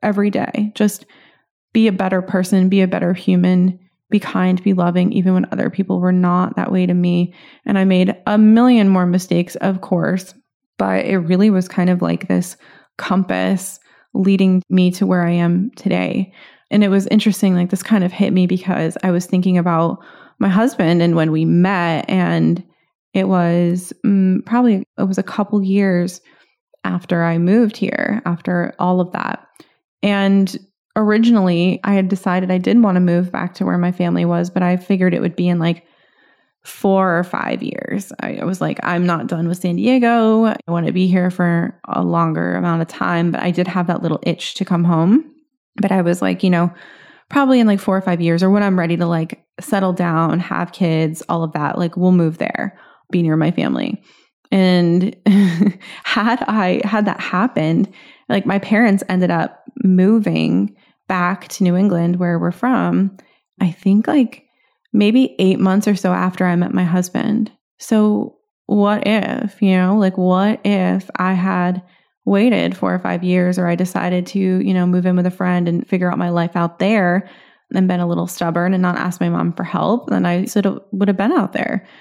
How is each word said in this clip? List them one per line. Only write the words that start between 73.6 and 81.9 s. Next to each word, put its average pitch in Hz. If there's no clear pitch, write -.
I 170
decided 180
to, 196
you 185
know, 180
move 180
in 180
with 180
a 180
friend 180
and 170
figure 180
out -
my 175
life 170
out 170
there, 190
and 190
been 180
a 175
little 170
stubborn 175
and 185
not 180
ask -
my 175
mom 170
for 185
help, 180
then 185
I 175
sort 202
of 196
would 196
have 196
been 220
out 330
there -